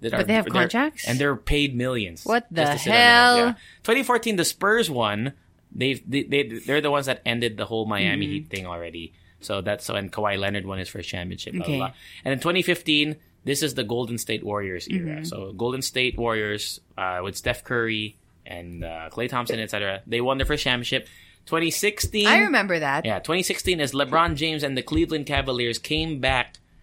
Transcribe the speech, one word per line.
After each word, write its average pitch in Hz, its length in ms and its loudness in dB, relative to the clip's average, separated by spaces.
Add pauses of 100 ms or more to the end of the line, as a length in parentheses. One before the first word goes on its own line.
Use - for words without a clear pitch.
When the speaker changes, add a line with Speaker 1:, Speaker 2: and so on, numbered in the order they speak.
Speaker 1:
that 117 100 -2
Speaker 2:
But - 80 0
Speaker 1:
are, 190 60 2
Speaker 2:
they 196 80 2
have 220 120 4
Speaker 1:
they're, 220 60 -4 (160)
Speaker 2:
contracts? 269 400 -2
Speaker 1:
and 120 120 2
they're 143 180 2
paid 147 400 0
millions 120 480 -4
Speaker 2:
What 233 260 2
Speaker 1:
just 170 40 -12
Speaker 2:
the 160 80 4 (100)
Speaker 1:
to - 60 -2
sit - 100 -2
on 220 60 4
the 233 40 8
bench. - 0 -
Speaker 2:
hell? 240 380 10
Speaker 1:
Yeah. 240 160 4 (300)
Twenty 254 200 2
fourteen, 226 320 2
the 170 80 2
Spurs 202 460 2
won. 117 420 0 (400)
They've, 127 380 -2
they, 135 140 0
they, 143 200 2 (220)
they're 143 160 2
the 143 100 2
ones 143 140 2
that 127 200 -2
ended 117 320 0
the 104 80 -4
whole 110 200 -2
Miami 101 400 0
Speaker 2:
Mm-hmm. 98 80 -4
Speaker 1:
Heat 123 160 -8
thing 95 160 -8
already. 85 480 -10 (260)
So 98 220 -4
that's, 101 240 -4
so, - 100 -4
and 98 160 -4
Kawhi 101 280 -2
Leonard 98 260 -2
won 95 140 -6
his 92 100 -8
first - 180 -10
championship, 90 460 -8
blah, 180 100 -4
Speaker 2:
Okay. 143 140 -2
Speaker 1:
blah, 98 120 -2
blah. - 60 -14 (300)
And 131 80 0
in 131 60 -2
twenty 175 240 2
fifteen, 151 520 0 (300)
this 139 180 0
is 135 120 -2
the 131 100 -2
Golden 120 320 -2
State 110 260 -4
Warriors 98 460 -6
era. 160 320 -4
Speaker 2:
Mm-hmm. - 40 -10
Speaker 1:
So 98 280 -10
Golden 123 300 -4
State 127 340 0
Warriors, 110 640 -2 (160)
uh, 92 260 -4
with 98 140 -6
Steph - 260 -4
Curry 110 540 -2 (280)
and, 87 380 -12
uh, 82 280 -10
Klay 120 180 -4
Thompson, 120 300 -2
et 110 100 -6
cetera, 98 380 -4
they 117 120 -2
won 131 180 2
their 135 100 0
first 147 160 -2
championship. 123 440 -2 (380)
Twenty 165 240 2
sixteen. 208 560 0
Speaker 2:
I 269 140 8 (100)
remember 196 300 2
that. 147 260 0
Speaker 1:
Yeah, 101 140 0
twenty 175 240 0
sixteen 180 360 -2
is 139 140 0
LeBron 147 400 2
James 151 300 -2
and 139 120 -2
the 127 60 -2
Cleveland 156 460 0
Cavaliers 127 500 0
came 156 420 -2
back 127 380 0 (260)